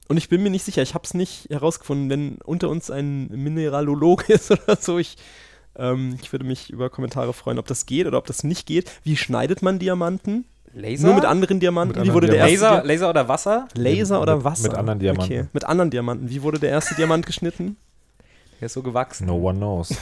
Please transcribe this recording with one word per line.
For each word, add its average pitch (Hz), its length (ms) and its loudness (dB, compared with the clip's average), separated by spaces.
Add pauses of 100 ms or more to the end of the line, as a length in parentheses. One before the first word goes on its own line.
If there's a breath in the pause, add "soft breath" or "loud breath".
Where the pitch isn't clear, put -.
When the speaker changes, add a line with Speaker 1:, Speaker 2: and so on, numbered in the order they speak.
Speaker 1:
Und 151 100 0
ich 160 120 -4
bin 175 120 2
mir 202 80 0
nicht 190 160 -4
sicher, - 160 -2
ich 131 140 -2
hab's - 180 -10
nicht - 380 -6
herausgefunden, 143 580 -2
wenn 143 340 -4
unter 170 260 -4
uns 165 200 -6
ein 139 380 -4
Mineralologe 147 1000 0
<laughs> 214 80 6
ist - 160 4
oder 208 260 4
so, 175 220 -2
ich, - 180 -4 (600 soft breath)
ähm, 127 460 -4
ich - 100 -18
würde 135 140 -6
mich 127 260 -8
über 127 180 -6
Kommentare 123 440 -6
freuen, 123 260 -6
ob 113 80 -8
das - 180 -6
geht 147 220 -2
oder - 100 0
ob - 80 -4
das - 180 -8
nicht 156 220 -4
geht. 165 260 -2 (120)
Wie 151 120 0
schneidet 139 460 -2
man 185 160 0
Diamanten? 185 680 -4 (300)
Speaker 2:
Laser? 120 300 -2
Speaker 1:
Nur 196 100 8
mit 196 100 6
anderen 185 340 2
Diamanten? 175 300 2
Speaker 3:
Mit - 80 -4
Speaker 1:
Wie 185 120 2
Speaker 3:
anderen 165 60 4
Speaker 1:
wurde 170 120 6
der - 200 6
Speaker 3:
Diamanten. 160 60 6
Speaker 1:
erste 202 120 4
Speaker 2:
Laser, 202 160 6
Speaker 1:
Dia- 135 120 -4
Speaker 2:
Laser 170 180 2
oder 143 160 2
Wasser? 208 480 0
Speaker 1:
Laser 180 420 2
Speaker 3:
Nee, - 60 0
Speaker 1:
oder 156 140 4
Speaker 3:
mit, 131 60 -2
Speaker 1:
Wasser? 139 200 -2
Speaker 3:
mit 107 100 0
anderen 107 260 -2
Diamanten. 95 400 0
Speaker 1:
Okay, 135 140 -4
mit 147 120 -4
anderen 170 260 2
Diamanten. 120 400 -4
Wie 135 100 -6
wurde 151 180 -2
der 143 120 0
erste 147 240 -2
Diamant 160 320 2
geschnitten? 175 500 -6 (840 soft breath)
Speaker 2:
Der 113 60 -10
ist 117 80 -10
so 131 100 -8
gewachsen. 123 440 -4
Speaker 3:
No 90 80 0
one 92 220 0
knows. 98 440 -4